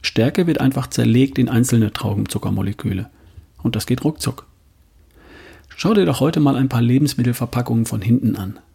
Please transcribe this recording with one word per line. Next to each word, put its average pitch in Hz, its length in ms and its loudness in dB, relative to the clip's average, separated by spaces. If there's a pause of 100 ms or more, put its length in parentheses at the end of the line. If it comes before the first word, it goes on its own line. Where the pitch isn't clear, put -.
Stärke 156 440 0
wird 156 140 0
einfach 131 280 0
zerlegt 120 500 2
in 127 100 2
einzelne 117 440 2
Traubenzuckermoleküle. 101 1160 -4 (520)
Und 120 120 -2
das 110 120 -4
geht - 180 -4
ruckzuck. - 420 -4 (1300)
Schau 208 180 0
dir 190 120 4
doch 165 140 0
heute 160 180 2
mal 139 160 4
ein 135 140 2
paar 120 140 0
Lebensmittelverpackungen 120 1040 0
von 107 160 -4
hinten - 340 2
an. 98 220 -10 (160)